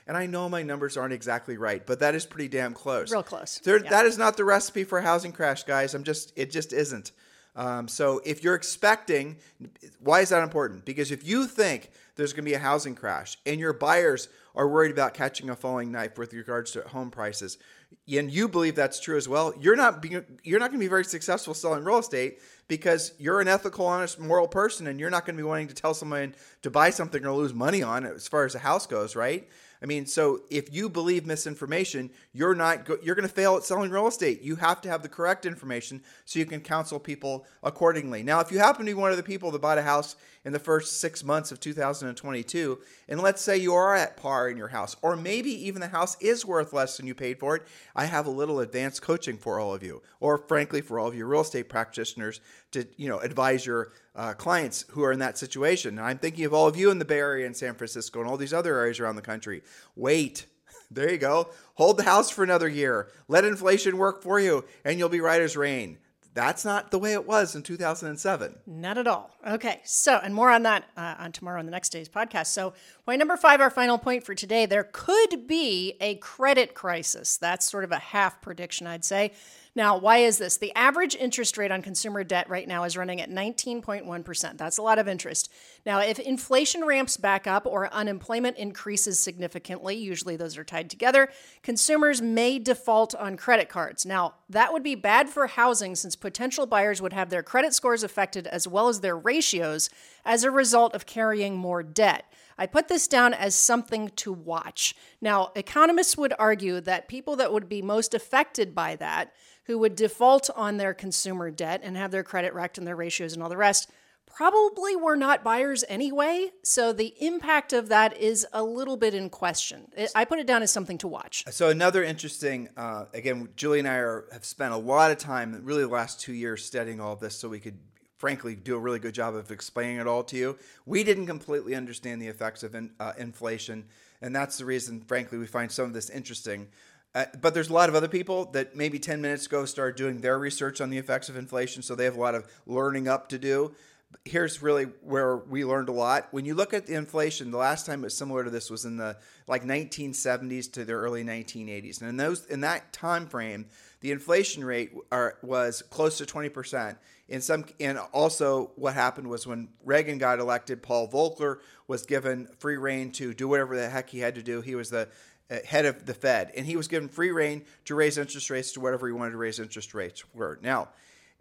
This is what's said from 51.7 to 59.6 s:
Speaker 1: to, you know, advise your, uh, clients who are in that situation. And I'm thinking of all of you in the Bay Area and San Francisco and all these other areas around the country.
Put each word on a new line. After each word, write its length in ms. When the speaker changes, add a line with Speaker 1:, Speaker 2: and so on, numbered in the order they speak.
Speaker 1:
to, 140
you 120
know, 100
advise 480
your, 260
uh, 160
clients 580
who 140
are 80
in 80
that 180
situation. 600
And 80
I'm 120
thinking 260
of 100
all 120
of 100
you 140
in 80
the 60
Bay 140
Area 280
and 100
San 180
Francisco 460
and 80
all 80
these 180
other 220
areas 220
around 180
the 60
country. 400